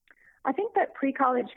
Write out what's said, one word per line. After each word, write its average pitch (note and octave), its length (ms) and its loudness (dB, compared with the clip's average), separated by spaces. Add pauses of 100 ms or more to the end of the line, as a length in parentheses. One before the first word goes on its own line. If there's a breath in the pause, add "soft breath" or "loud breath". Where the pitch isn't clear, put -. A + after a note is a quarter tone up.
(440 soft breath)
I - 80 0
think G#4 220 -4
that - 200 0
pre-college B3+ 640 0